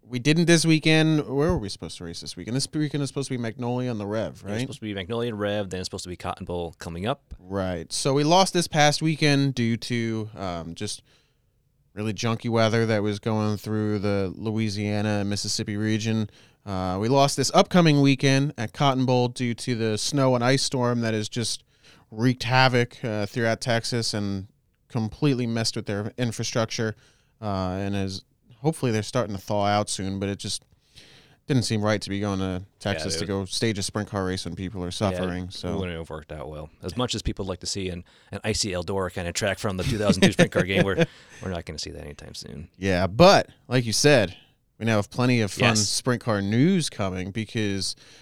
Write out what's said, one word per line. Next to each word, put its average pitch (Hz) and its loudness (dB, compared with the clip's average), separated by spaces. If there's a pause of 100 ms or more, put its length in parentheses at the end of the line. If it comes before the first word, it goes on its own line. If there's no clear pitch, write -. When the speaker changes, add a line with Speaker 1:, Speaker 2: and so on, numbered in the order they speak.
Speaker 1:
we 120 -4
didn't 156 4
this 160 6
weekend. 156 4
Where 143 0
were 170 0
we 104 -4
supposed - -10
to 87 -12
race 85 -10
this - -12
weekend? 90 -8
This 135 -2
weekend 151 -2
is 131 -4
supposed 135 -6
to 135 -4
be 120 -4
Magnolia 123 -4
and 110 -4
the 101 -6
Rev, 107 -2
Speaker 2:
It 69 -6
was - -18
Speaker 1:
right? 104 -4
Speaker 2:
supposed 123 -8
to 110 -12
be 104 -6
Magnolia 117 -4
and 104 -6
Rev, 101 -2
then 92 -6
it's 90 -8
supposed - -10
to 87 -12
be 90 -10
Cotton - -8
Bowl 85 -6
coming 87 -8
up. - -6
Speaker 1:
Right. 92 -4
So 135 0
we 147 2
lost 175 6
this 175 0
past 147 4
weekend 143 2
due 117 0
to, 113 -4
um, 85 -6
just - -8 (920)
really 107 -4
junky 117 -2
weather 113 4
that 107 2
was 104 0
going 107 0
through 107 -2
the 98 0
Louisiana 104 -2
and 101 -2
Mississippi 104 -4
region. 110 0 (340)
Uh, 92 -2
we 113 0
lost 139 4
this 131 0
upcoming 170 6
weekend 139 4
at 107 -6
Cotton 131 2
Bowl 123 4
due 120 -4
to 123 -4
the 110 0
snow 131 2
and 117 0
ice 135 4
storm 123 0
that 113 0
has 107 -2
just - -4 (460)
wreaked 120 2
havoc, 123 4
uh, 107 -2
throughout 113 0
Texas 117 -2
and 101 -4 (420)
completely 123 -2
messed 113 -2
with 110 -6
their 104 -4
infrastructure, 113 -2 (480)
uh, 95 -2
and 98 -4
is, 95 -4 (360)
hopefully 139 -2
they're 107 0
starting 104 -2
to 95 -8
thaw 104 0
out 104 2
soon, 95 -4
but 98 -2
it 98 -4
just - -8 (840)
didn't 123 4
seem 107 0
right 104 2
to - -10
be 98 -2
going 101 0
to 92 -2 (160)
Texas 87 -2
Speaker 2:
Yeah, 80 -4
Speaker 1:
to 85 -4
Speaker 2:
it - -6
Speaker 1:
go 98 -2
stage 110 -2
a 98 -4
sprint 104 -4
car 98 -2
race 92 -4
when 85 -8
people 92 -8
are 90 -4
Speaker 2:
Yeah, 87 -4
Speaker 1:
suffering, 92 -2
Speaker 2:
it 90 -12
Speaker 1:
so. 87 -6
Speaker 2:
wouldn't 90 -6
have 82 -10
worked 78 -12
out 76 -12
well. 76 -12 (140)
As 87 -8
much 123 -2
as 101 -6
people 101 -4
like 92 -6
to 90 -12
see 95 -4
an, 87 -8 (260)
an 101 -10
icy 107 -2
Eldora 90 -2
kind 90 -6
of 87 -4
track 98 -2
from 98 -2
the 92 -2
two 104 -2
thousand 104 4
two 185 6
sprint - -2
car 98 0
game, 95 2
we're, 98 2 (200)
Speaker 1:
<laughs> - -20
Speaker 2:
we're 95 -6
not 85 -6
gonna 78 -12
see 80 -10
that 76 -14
anytime 76 -16
soon. - -14 (100)
Speaker 1:
Yeah, 92 2
but 156 8 (180)
like 120 2
you 110 -2
said, 123 4 (420)
we 110 -4
now 113 4
have 101 0
plenty 123 2
of 104 0
fun 120 2
Speaker 2:
Yes. 107 2
Speaker 1:
sprint - -2
car 104 0
news 139 2
coming 92 -6
because, 104 -4 (260)